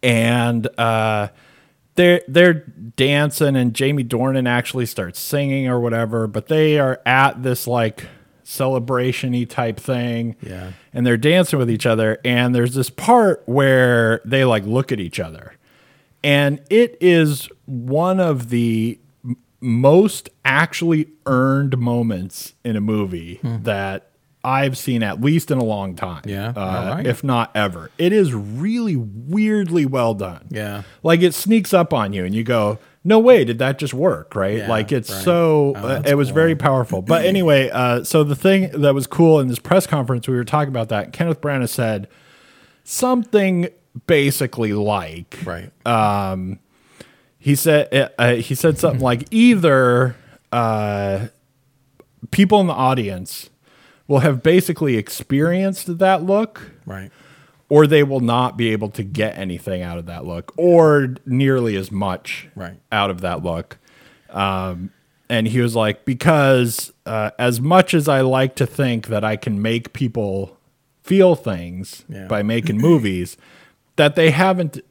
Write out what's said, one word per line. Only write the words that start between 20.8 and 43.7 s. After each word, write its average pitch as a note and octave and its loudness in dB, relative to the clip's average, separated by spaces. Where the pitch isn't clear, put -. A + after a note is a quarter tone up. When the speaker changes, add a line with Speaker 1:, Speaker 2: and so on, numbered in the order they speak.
Speaker 1:
earned C3+ 0
moments A#2 -4
in A#2 -4
a G#2 -2
movie F#2 -4
Speaker 2:
Hmm. A#2 -6
Speaker 1:
that G2 -4
I've C3+ -2
seen, A#2+ -2
at G2 -6
least D3+ 0
in C3+ 0
a B2 -2
long G2 -4
time, E2+ -10
Speaker 2:
Yeah, G2+ -8
Speaker 1:
uh, G#2 -10
Speaker 2:
all F#2 -4
right. F3 -6
Speaker 1:
if B2 -2
not B2 -2
ever. F#2 -4
It F3 2
is F#3 2
really D#3+ -4
weirdly E3 -2
well B2+ 0
done. F#2+ -8
Speaker 2:
Yeah. G#2 -8
Speaker 1:
Like, E3 2
it F3 2
sneaks G#3+ 0
up E3+ 2
on G#2 -2
you, F#2+ -4
and F#2 -4
you A2+ -4
go, G#2+ 0
"No A3 4
way, A3+ 6
did A2+ -2
that C3+ 0
just C#3+ -6
work?" C3+ -4
Right? G#2 -2
Speaker 2:
Yeah, G#2 -8
Speaker 1:
Like, A2 0
it's B2 -4
Speaker 2:
right. G2 -8
Speaker 1:
so, D#3 2
Speaker 2:
Oh, G2 -12
Speaker 1:
uh, G#2 -6
Speaker 2:
that's C3+ 0
Speaker 1:
it C#3 4
was C#3 0
Speaker 2:
cool. C3+ -4
Speaker 1:
very D#3+ 2
powerful. C3 0
But D#3+ 0
Speaker 2:
<clears throat> F#3+ 2
Speaker 1:
anyway, D3+ 4
uh, B2 0
so D#3 2
the D3 0
thing F#3+ 2
that C#3+ 2
was C3+ -2
cool D#3+ 6
in C3 0
this A#2+ -4
press F#3 2
conference, B2+ -4
we B2+ 0
were B2 -2
talking D3 -2
about A#2 -4
that, G#2+ -4
Kenneth E3+ -4
Branagh C#3 -4
said A2 -4
something G#3 0